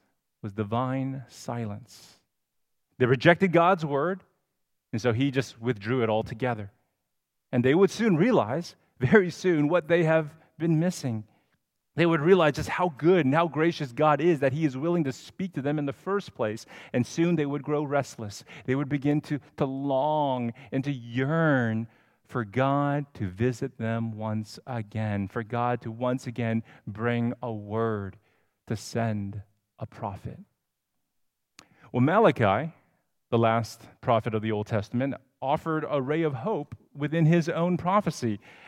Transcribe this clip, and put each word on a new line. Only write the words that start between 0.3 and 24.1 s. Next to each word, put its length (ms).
was 100
divine 760
silence. 920
They 80
rejected 460
God's 320
word, 380
and 80
so 120
he 180
just 300
withdrew 420
it 60
altogether. 600
And 140
they 100
would 160
soon 260
realize, 580
very 300
soon, 380
what 200
they 160
have 240
been 220
missing. 440
They 100
would 140
realize 340
just 140
how 280
good 280
and 100
how 120
gracious 460
God 280
is 200
that 120
he 120
is 120
willing 280
to 80
speak 420
to 80
them 160
in 80
the 60
first 420
place. 320
And 140
soon 300
they 100
would 160
grow 200
restless. 640
They 80
would 140
begin 340
to, 180
to 80
long 840
and 120
to 80
yearn 960
for 180
God 680
to 140
visit 500
them 340